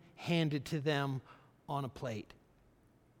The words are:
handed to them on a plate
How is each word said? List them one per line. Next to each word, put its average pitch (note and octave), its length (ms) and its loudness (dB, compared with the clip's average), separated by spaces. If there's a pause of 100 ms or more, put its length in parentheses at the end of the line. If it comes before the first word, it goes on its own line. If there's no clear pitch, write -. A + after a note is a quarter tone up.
(160)
handed D#3 480 2
to D#3+ 160 -2
them C#3 420 2 (460)
on C#3+ 160 -2
a C3 60 -4
plate A2+ 440 -8 (880)